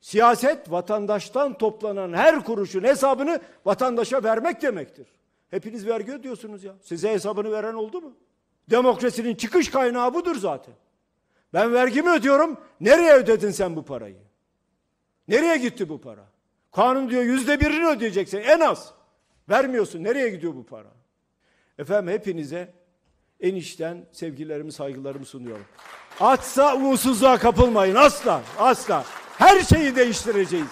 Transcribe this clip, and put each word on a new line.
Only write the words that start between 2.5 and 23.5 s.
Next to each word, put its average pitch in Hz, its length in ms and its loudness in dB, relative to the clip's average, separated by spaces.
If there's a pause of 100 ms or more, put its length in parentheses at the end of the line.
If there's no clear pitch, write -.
hesabını 269 560 0 (240)
vatandaşa 240 600 -4
vermek 226 380 -4
demektir. 175 440 -8 (440)
Hepiniz 208 360 -12
vergi 226 260 -6
ödüyorsunuz 220 520 -16
ya. 196 180 -20
Size 175 300 -6
hesabını 208 400 -6
veren 214 220 -6
oldu 226 260 -10
mu? 294 160 -20 (540)
Demokrasinin 240 640 0
çıkış 294 360 0
kaynağı 247 440 0
budur 349 220 -4
zaten. 160 380 -8 (760)
Ben 226 220 0
vergimi 254 360 2
ödüyorum. 285 500 2 (200)
Nereye 311 320 6
ödedin 220 380 4
sen 180 260 -4
bu 151 80 -10
parayı? 104 380 -14 (1040)
Nereye 311 280 2
gitti 233 320 -4
bu 147 120 -12
para? 104 240 -20 (480)
Kanun 254 380 0
diyor 247 120 0
yüzde 262 380 0
birini 302 260 0
ödeyeceksin 196 520 -2
en 277 220 4
az. 254 340 -2 (540)
Vermiyorsun. 226 560 -2
Nereye 247 240 -2
gidiyor 170 260 -8
bu 123 120 -18
para? 107 220 -20 (880)
Efendim 180 340 -4
hepinize 175 600 -8 (680)
en 185 140 -2